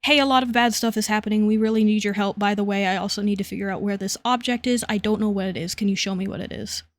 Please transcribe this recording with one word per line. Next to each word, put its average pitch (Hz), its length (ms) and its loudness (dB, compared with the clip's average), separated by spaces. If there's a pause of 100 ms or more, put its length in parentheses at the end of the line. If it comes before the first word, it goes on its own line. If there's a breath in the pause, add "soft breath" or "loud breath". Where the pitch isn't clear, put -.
Hey, 294 160 4
a 277 80 4
lot 262 160 4
of 247 100 -2
bad 240 220 2
stuff 226 240 0
is 214 80 -2
happening. 214 400 0
We 214 100 4
really 220 260 2
need 214 220 4
your 208 80 0
help. 202 260 -2
By 202 160 2
the 202 100 0
way, 202 220 0
I 185 100 2
also 202 260 -4
need 202 160 0
to 202 60 -2
figure 196 260 -6
out 190 100 -4
where 202 160 -2
this 196 280 -6
object 240 420 0
is. 247 220 0
I 214 100 0
don't 208 220 0
know 214 100 0
what 196 160 -2
it 185 100 -4
is. 175 180 -6
Can 202 140 0
you 196 80 2
show 196 180 -4
me 190 140 -4
what - 120 -6
it - 120 -8
is? - 300 -10 (160)